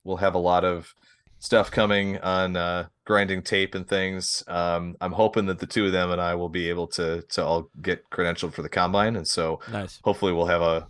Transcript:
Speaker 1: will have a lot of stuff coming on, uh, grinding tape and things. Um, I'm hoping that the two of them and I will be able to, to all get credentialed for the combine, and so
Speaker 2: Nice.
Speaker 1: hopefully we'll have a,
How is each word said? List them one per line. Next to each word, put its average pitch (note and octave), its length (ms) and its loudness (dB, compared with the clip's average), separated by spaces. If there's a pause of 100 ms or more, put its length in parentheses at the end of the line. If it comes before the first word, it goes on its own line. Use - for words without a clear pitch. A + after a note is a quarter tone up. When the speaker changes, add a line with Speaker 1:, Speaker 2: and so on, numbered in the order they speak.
Speaker 1:
will F#2 140 -6
have F#2 180 2
a F2+ 40 2
lot F2+ 240 4
of F2 300 -2 (460)
stuff A2 320 4
coming G2+ 480 2
on, F#2 360 0
uh, F2 320 -2 (180)
grinding G2 360 2
tape G2 320 0
and F#2 140 -8
things. F#2+ 600 -2
Um, F2 540 -2
I'm F2+ 120 -4
hoping G#2+ 340 2
that F2+ 120 -2
the F#2 60 -6
two G#2 200 0
of F#2+ 60 2
them F2+ 200 0
and F2+ 100 0
I F2 140 0
will F2 140 -4
be E2+ 200 -4
able E2+ 200 -4
to, E2+ 320 -4
to - 220 -4
all D#2+ 260 0 (120)
get F2 300 -4
credentialed E2+ 420 -2
for - 80 -10
the D2+ 80 -10
combine, G#2 460 2
and E2 120 -6
so D#2+ 320 -2 (120)
Speaker 2:
Nice. G2+ 320 -8
Speaker 1:
hopefully G2 300 2
we'll E2+ 140 2
have F2 140 2
a, E2 280 2